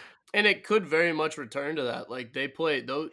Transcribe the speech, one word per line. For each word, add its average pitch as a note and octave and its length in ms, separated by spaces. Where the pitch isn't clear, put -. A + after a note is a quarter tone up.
And G#3 140
it G3 180
could G#3 220
very E3 260
much D#3 240
return C#3+ 400
to C#3+ 60
that. B2 260
Like, B2 240
they C3+ 160
played, C#3 380
though, C#3+ 260